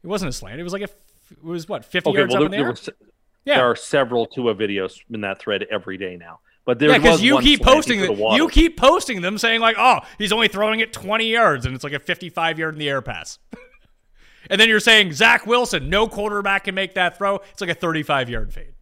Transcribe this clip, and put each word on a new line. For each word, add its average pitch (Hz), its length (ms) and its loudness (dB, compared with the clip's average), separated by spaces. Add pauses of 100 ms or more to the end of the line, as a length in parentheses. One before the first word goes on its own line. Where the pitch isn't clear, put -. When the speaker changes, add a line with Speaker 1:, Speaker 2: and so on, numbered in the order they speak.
Speaker 1:
wasn't 185 240 -6
a - 20 -8
slant. 113 260 -14
It 170 40 -14
was 175 100 -12
like 196 100 -8
a - 20 -8
f-, - 120 -16 (360)
it - 120 -20
was 165 240 -10
what, 160 160 -8
fifty 170 260 -2
Speaker 2:
Okay, 139 100 0
Speaker 1:
yards 127 120 2
Speaker 2:
well, 147 120 2
Speaker 1:
up - 20 0
in - 60 -4
the 202 40 -6
Speaker 2:
there 143 100 0
Speaker 1:
air? 123 60 -2
Speaker 2:
was, - 160 -12 (560)
Speaker 1:
Yeah. 285 120 2
Speaker 2:
there 127 140 4
are - 60 0
several 123 500 0
Tua 117 280 -2
videos 98 440 -4 (120)
in 110 100 -10
that 98 180 -6
thread 101 320 -4
every 95 280 -6
day 90 180 -10
now. 85 240 -20 (240)
But 123 140 -2
there 147 120 4
Speaker 1:
Yeah, 254 80 8
'cause 160 140 6
Speaker 2:
was 165 100 4
Speaker 1:
you 247 120 4
Speaker 2:
one - 80 2
Speaker 1:
keep 285 180 4
Speaker 2:
slant - 100 4
he 262 60 8
Speaker 1:
posting 247 220 0
Speaker 2:
coulda 185 160 -2
Speaker 1:
the, - 40 -8
you 214 60 -2
Speaker 2:
waddled. 269 280 2
Speaker 1:
keep 330 260 4
posting 254 420 2
them 190 180 -4
saying, 226 220 0
like, 226 180 2
"Oh, 226 220 4 (180)
he's 202 140 -2
only 220 160 2
throwing 214 320 -2
it 220 140 -4
twenty 226 360 -4
yards," 170 360 2
and 131 80 -4
it's 127 100 -12
like 139 80 -8
a 143 60 -6
fifty-five 165 600 -6
yard 160 160 -6
in 151 40 -14
the 147 100 -4
air 139 140 -4
pass. 104 360 -14 (140)
<laughs> - 60 -20 (920)
And 196 120 -2
then 226 100 6
you're 214 100 4
saying, 208 320 4
"Zach 226 340 2
Wilson, 208 440 -2
no 202 180 2
quarterback 202 560 -4
can 190 100 -8
make 190 200 -6
that 180 240 -2
throw." 196 180 -2 (160)
It's - 80 -16
like 170 100 -6
a 160 40 -2
thirty-five 151 560 -2
yard 120 240 -4
fade. - 280 -14